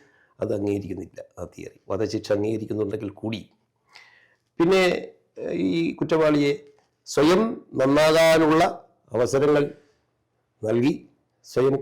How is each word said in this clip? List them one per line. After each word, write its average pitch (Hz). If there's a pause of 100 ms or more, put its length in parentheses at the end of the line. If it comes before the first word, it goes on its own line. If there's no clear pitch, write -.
(420)
അത് 110
അംഗീകരിക്കുന്നില്ല, 101 (160)
ആ 87 (100)
തിയറി. - (100)
വധശിക്ഷ 104
അംഗീകരിക്കുന്നുണ്ടെങ്കിൽ 107
കൂടി. 104 (1080)
പിന്നെ, 180 (300)
ഏഹ്, 170
ഈ 175
കുറ്റവാളിയെ 151 (500)
സ്വയം 190
നന്നാകാനുള്ള 160 (260)
അവസരങ്ങൾ 143 (880)
നൽകി 120 (340)
സ്വയം 139